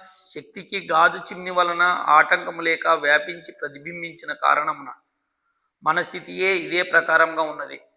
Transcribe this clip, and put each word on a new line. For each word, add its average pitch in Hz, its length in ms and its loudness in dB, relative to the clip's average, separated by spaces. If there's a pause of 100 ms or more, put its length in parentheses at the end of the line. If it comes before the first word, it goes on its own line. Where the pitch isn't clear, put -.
(280)
శక్తికి 185 640 -12
గాజు 175 260 4
చిమ్ని 180 340 -12
వలన 175 300 0 (260)
ఆటంకం 165 520 4
లేక 165 280 -2
వ్యాపించి 151 640 0
ప్రతిబింబించిన 156 800 -12
కారణమున 143 600 -2 (880)
మన 160 180 0
స్థితియే 180 520 -2
ఇదే 170 280 -2
ప్రకారంగా 165 600 2
ఉన్నది. 147 400 -8 (160)